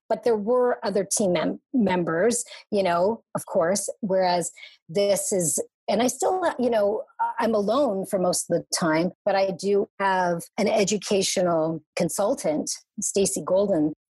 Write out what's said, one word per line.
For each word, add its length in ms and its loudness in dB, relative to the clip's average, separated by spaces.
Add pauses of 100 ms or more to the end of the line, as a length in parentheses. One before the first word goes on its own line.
but 160 -2
there 120 2
were 480 0
other 200 0
team 300 0
mem-, 260 -2 (120)
members, 720 2 (260)
you 120 0
know, 400 0 (120)
of 120 -8
course, 420 0 (120)
whereas 500 0 (380)
this 440 0
is, 260 0 (300)
and 140 2
I 60 4
still, 340 -2 (160)
you 120 2
know, 340 0 (340)
I'm 160 0
alone 520 0
for 120 -2
most 320 0
of 80 2
the 60 -10 (120)
time, 360 0 (120)
but 100 0
I 160 2
do 380 0 (100)
have 440 0 (160)
an 100 2
educational 1120 0 (140)
consultant, 760 -2 (300)
Stacy 440 0
Golden, 480 2 (180)